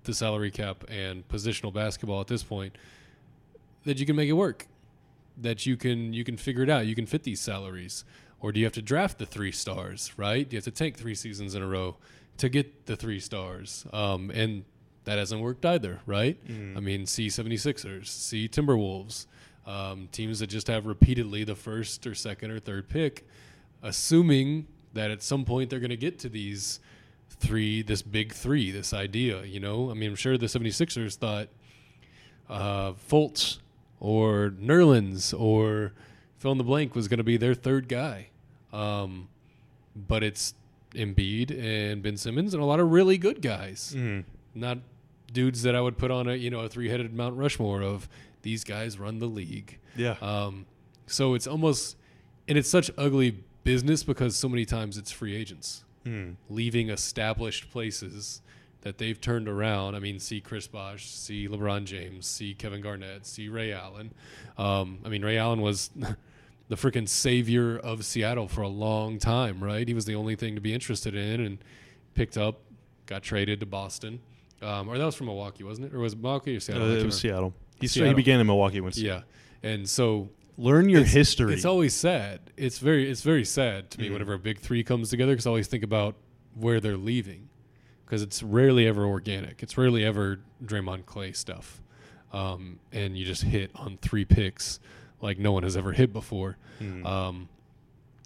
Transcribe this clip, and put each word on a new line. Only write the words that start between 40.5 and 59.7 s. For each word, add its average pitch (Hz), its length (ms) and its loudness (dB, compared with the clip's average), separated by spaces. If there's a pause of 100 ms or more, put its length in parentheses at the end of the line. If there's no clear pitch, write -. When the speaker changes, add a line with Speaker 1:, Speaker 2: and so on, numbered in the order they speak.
Speaker 1:
Embiid 104 640 0
and 107 440 -2
Ben 104 140 -2
Simmons 147 380 -2
and 151 80 0
a 139 40 2
lot 147 140 4
of 170 100 6
really 185 280 8
good 190 240 2
guys. 98 540 -4
Speaker 2:
Mm. 104 280 -2 (300)
Speaker 1:
Not 123 240 -4 (540)
dudes 123 300 2
that 123 120 4
I 123 60 4
would 123 180 0
put 127 120 0
on 123 180 0
a, 123 60 0
you 123 160 -4
know, 120 100 -4
a 113 80 -6
three-headed 117 460 -4
Mount 120 220 -4
Rushmore 107 460 0
of 98 260 -4 (340)
these 110 220 -4
guys 104 340 -8
run 107 200 -8
the 117 80 -4
league. 104 520 -8 (180)
Speaker 2:
Yeah. 117 260 0
Speaker 1:
Um, 101 440 -4 (400)
so 131 280 2
it's 120 120 -2
almost, 151 500 0 (500)
and 147 100 2
it's 143 120 4
such - 280 4
ugly 135 420 4 (260)
business 127 400 4
because 127 320 0
so 135 120 0
many 120 160 0
times 107 320 -4
it's 104 140 -10
free 104 260 -8
agents 98 480 -10 (220)
Speaker 2:
Mm. 95 300 -8 (120)
Speaker 1:
leaving 113 400 0
established 110 800 -4
places 104 720 -8 (420)
that 98 160 -10
they've 110 220 -4
turned 117 280 -2
around. 101 480 -2